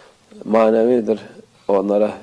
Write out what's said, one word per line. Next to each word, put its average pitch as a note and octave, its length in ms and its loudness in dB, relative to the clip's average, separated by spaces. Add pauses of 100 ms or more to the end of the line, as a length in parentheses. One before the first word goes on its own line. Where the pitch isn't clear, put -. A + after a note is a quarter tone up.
(440)
manevidir A2 760 0 (480)
onlara, G2+ 440 0 (100)